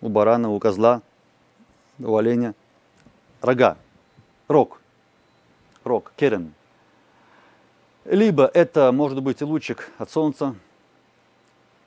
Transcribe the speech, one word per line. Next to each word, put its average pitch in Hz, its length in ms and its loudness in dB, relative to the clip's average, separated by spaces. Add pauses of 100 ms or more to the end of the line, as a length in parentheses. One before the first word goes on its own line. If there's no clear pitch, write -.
у 113 80 -8
барана, 110 400 2
у 104 100 -4
козла – 110 420 0 (1000)
у 117 180 -4
оленя. 117 380 -2 (880)
Рога. 120 360 2 (720)
Рог. 147 320 0 (1000)
Рог. 117 340 -4
Керен. 98 360 -2 (1500)
Либо 180 500 2
это 151 380 4
может 135 320 -2
быть 135 180 -4
лучик 147 560 -8
от 110 140 -12
солнца. 147 440 -4 (1300)